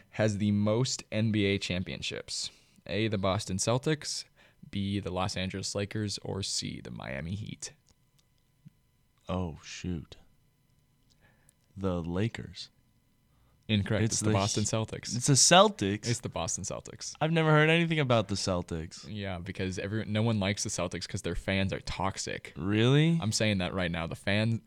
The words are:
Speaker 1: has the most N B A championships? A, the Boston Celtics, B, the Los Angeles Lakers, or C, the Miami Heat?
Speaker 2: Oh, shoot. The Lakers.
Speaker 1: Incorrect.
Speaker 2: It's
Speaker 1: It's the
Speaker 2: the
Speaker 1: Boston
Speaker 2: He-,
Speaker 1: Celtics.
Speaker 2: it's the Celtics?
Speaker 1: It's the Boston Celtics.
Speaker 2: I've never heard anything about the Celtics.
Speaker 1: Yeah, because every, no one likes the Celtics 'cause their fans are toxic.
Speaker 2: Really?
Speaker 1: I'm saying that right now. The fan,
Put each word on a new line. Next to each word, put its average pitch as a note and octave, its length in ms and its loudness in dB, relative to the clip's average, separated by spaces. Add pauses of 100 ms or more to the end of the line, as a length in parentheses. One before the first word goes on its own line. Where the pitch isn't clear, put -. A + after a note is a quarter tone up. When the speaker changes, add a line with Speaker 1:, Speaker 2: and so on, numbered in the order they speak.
(100)
Speaker 1:
has G#2+ 280 2
the G#2 120 2
most G#2+ 640 2
N G#2+ 180 0
B G#2 140 2
A G2 140 4
championships? - 920 -6 (360)
A, G#2+ 220 0
the G#2 100 0
Boston F#2+ 400 0
Celtics, C3 680 -2 (460)
B, G2 280 -2
the F2+ 140 -4
Los F2+ 240 -2
Angeles F#2+ 380 -4
Lakers, G2+ 480 -4
or G2 200 -6
C, - 400 -6
the - 80 -12
Miami C2+ 460 -8
Heat? - 360 -10 (1600)
Speaker 2:
Oh, F2+ 340 -4
shoot. - 540 -8 (1600)
The F#2 260 -2
Lakers. F2 680 -4 (1000)
Speaker 1:
Incorrect. G#2+ 360 2
Speaker 2:
It's A2+ 100 0
Speaker 1:
It's - 60 -2
the G#2 80 0
Speaker 2:
the G#2+ 60 4
Speaker 1:
Boston G#2 300 2
Speaker 2:
He-, - 40 0
Speaker 1:
Celtics. - 480 -4
Speaker 2:
it's B2 120 -2
the D3 60 6
Celtics? B2 760 6
Speaker 1:
It's A#2 100 0
the - 80 -8
Boston E2+ 360 -6
Celtics. - 560 -10
Speaker 2:
I've D#3+ 100 0
never D#3+ 200 4
heard D3+ 200 8
anything E3 300 4
about A#2+ 280 4
the G2+ 60 -2
Celtics. F2 720 -4
Speaker 1:
Yeah, G2 300 -6
because F#2 400 -4
every, G#2 260 -4
no G#2+ 160 0
one A2 200 4
likes G2 240 0
the A2+ 40 -4
Celtics F2 400 -4
'cause - 140 -6
their E2+ 140 -2
fans F#2+ 360 0
are - 80 -4
toxic. - 760 -4
Speaker 2:
Really? C3 680 4
Speaker 1:
I'm A2 100 0
saying G#2+ 260 2
that F2+ 140 -2
right F2+ 180 0
now. E2+ 180 -2
The - 80 -8
fan, A2 500 0